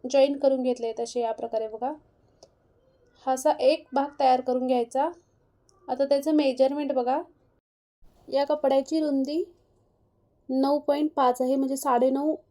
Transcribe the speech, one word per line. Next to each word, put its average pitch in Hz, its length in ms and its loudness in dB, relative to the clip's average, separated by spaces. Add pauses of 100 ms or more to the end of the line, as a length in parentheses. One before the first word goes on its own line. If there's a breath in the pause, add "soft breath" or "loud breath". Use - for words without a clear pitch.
जॉईन 277 340 2
करून 269 260 4
घेतले 240 240 -2
आहेत 226 120 -6
असे 233 200 -6
या 226 140 -2
प्रकारे 220 340 -4
बघा. 226 240 -6 (1300)
हा 262 80 0
असा 262 180 0 (100)
एक 302 320 2
भाग 277 140 0 (120)
तयार 254 220 4
करून 254 260 -4
घ्यायचा. 254 400 -2 (800)
आता 262 180 -2
त्याचं 285 300 0
मेजरमेंट 269 580 2
बघा, 254 260 0 (1080)
या 277 180 0
कपड्याची 277 540 0
रुंदी 294 440 -2 (1040)
नऊ 269 300 2
पॉइंट 294 320 0
पाच 254 300 2
आहे, 254 140 0
म्हणजे 269 220 -2
साडेनऊ 269 580 0 (160)